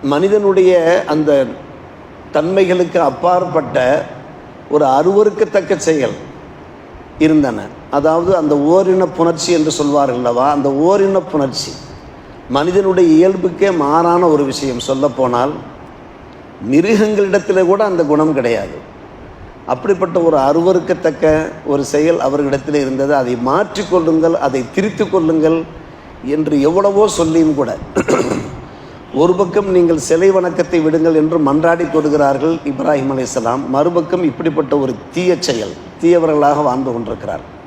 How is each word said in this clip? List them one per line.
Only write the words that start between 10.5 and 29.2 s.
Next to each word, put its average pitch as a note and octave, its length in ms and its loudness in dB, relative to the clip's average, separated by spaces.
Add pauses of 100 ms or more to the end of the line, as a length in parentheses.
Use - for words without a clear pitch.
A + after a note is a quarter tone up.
அந்த C#3 180 0
ஓரின F#3 540 2 (100)
புணர்ச்சி C#3 400 -4 (760)
மனிதனுடைய F3+ 760 4
இயல்புக்கே F#3 480 0
மாறான E3+ 520 2
ஒரு D3 160 2
விஷயம். C3 360 -4
சொல்லப்போனால், C3 680 0 (1200)
மிருகங்களிடத்துல G3 960 2
கூட G3 200 2
அந்த F3 200 0
குணம் D3+ 300 2
கிடையாது. A2+ 520 -4 (800)
அப்படிப்பட்ட F3 540 -2
ஒரு E3 160 2
அருவருக்கத்தக்க D#3+ 1120 0 (160)
ஒரு C#3 180 -2
செயல் D#3 360 0
அவர்களிடத்தில் C#3 540 -2
இருந்தது. C3+ 400 0
அதை B2 220 0 (100)
மாற்றிக்கொள்ளுங்கள், E3 840 0
அதை C3+ 320 -2 (100)
திருத்திக் G3+ 380 -2
கொள்ளுங்கள் D#3+ 500 2 (600)
என்று D3 360 0
எவ்வளவோ G3+ 480 2
சொல்லியும் D#3+ 460 2
கூட, A#2+ 220 -2 (180)
<clears throat> - 1200 -6
ஒரு E3+ 200 2